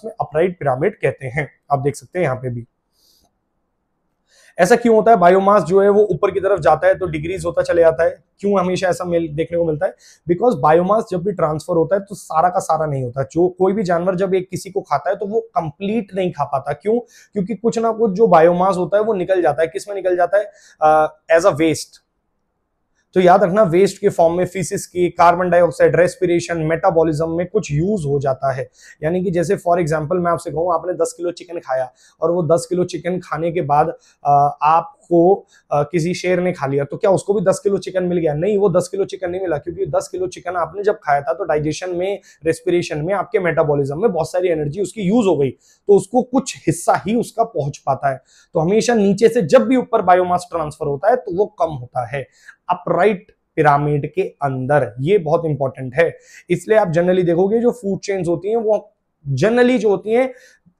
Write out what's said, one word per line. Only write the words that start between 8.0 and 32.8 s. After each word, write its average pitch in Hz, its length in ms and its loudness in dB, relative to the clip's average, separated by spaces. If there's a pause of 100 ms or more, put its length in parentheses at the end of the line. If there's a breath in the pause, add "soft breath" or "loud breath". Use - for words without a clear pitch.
है। 180 200 -2 (160)
क्यों 196 200 0
हमेशा 180 280 -2
ऐसा 175 160 -2
मिल-, 170 280 -2
देखने 160 260 -4
को 170 80 0
मिलता 156 200 -2
है? 226 100 -6 (360 soft breath)
Because 180 280 0
बायोमास 175 520 4
जब 185 120 -4
भी 202 80 -4
ट्रांसफर 165 440 -2
होता 165 200 2
है 202 60 -2
तो 196 140 -14
सारा 165 340 0
का 185 100 -2
सारा 160 260 -2
नहीं 139 180 -4
होता। 127 200 -6
जो 170 240 0
कोई 185 260 0
भी 214 100 -2
जानवर 180 320 0
जब 185 200 -2
एक 185 140 -4
किसी 180 220 -10
को 190 100 -4
खाता 151 280 -2
है 202 60 -2
तो 196 100 -8
वो 220 160 -2
कंप्लीट 202 720 -6
नहीं 185 160 -2
खा 143 120 -6
पाता। 139 300 -6
क्यों? 220 260 -2 (340 soft breath)
क्योंकि 208 220 -4
कुछ 233 240 -2
ना 226 120 0
कुछ 220 200 0
जो 214 160 4
बायोमास 175 500 4
होता 180 200 -2
है 214 60 2
वो 220 100 -2
निकल 185 280 0
जाता 151 200 0
है। 165 60 0
किस 190 200 -12
में 202 80 -10
निकल 180 200 -2
जाता 175 220 2
है? 208 140 -2 (300 soft breath)
अ, 156 380 2 (180)
as 175 80 2
a 202 60 6
waste। 151 520 -2 (1120)
तो 185 60 2
याद 185 240 6
रखना, 196 200 2
वेस्ट 185 380 2
के 202 80 2
फॉर्म 170 240 2
में, 180 120 -2
फीसिस 190 420 -6
की, 175 220 -2
कार्बन 175 400 2
डाइऑक्साइड, 170 460 4
रेस्पिरेशन, 170 600 0
मेटाबॉलिज्म 160 720 0
में 170 180 -4
कुछ 214 240 -4
यूज 170 340 -2
हो 139 140 -2
जाता 135 320 -2
है। 131 180 -8 (340 soft breath)
यानी 175 200 -2
कि 190 80 -2
जैसे 175 260 -2
for 175 200 0
example 156 360 -2
मैं 175 180 0
आपसे 165 200 -4
कहूँ, 165 220 -2
आपने 165 200 -4
दस 165 240 -4
किलो 175 140 -4
चिकन 170 280 -14
खाया 135 340 -6 (280 soft breath)
और 170 100 0
वो 175 120 -2
दस 165 260 0
किलो 180 140 -2